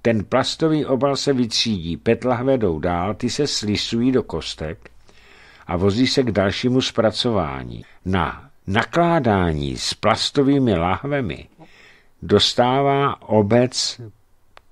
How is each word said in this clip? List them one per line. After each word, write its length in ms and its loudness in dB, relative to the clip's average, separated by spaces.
Ten 220 2
plastový 640 0
obal 300 0
se 160 0
vytřídí, 640 -2
pet 280 0
lahve 340 0
jdou 200 0
dál, 360 -2
ty 160 -4
se 160 -2
slisují 640 -2
do 100 2
kostek 680 -10
a 100 -2
vozí 300 2
se 160 2
k 100 -2
dalšímu 480 0
zpracování. 1040 -2
Na 460 -2
nakládání 1120 0
s 180 -6
plastovými 800 2
lahvemi 760 -2
dostává 1080 2
obec 720 2